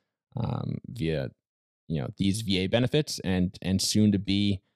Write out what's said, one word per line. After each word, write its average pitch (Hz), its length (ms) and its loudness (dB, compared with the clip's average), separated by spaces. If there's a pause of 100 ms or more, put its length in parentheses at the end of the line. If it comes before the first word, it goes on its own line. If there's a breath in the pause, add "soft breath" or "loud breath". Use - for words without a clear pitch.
(340)
um, - 440 -4 (100)
via, 78 420 -4 (560)
you 80 140 -2
know, 62 160 -4
these 98 240 0
V 98 200 0
A 92 60 0
benefits 127 560 0
and, 92 380 0
and 95 220 0
soon 107 300 4
to 101 60 2
be, 98 440 0 (140)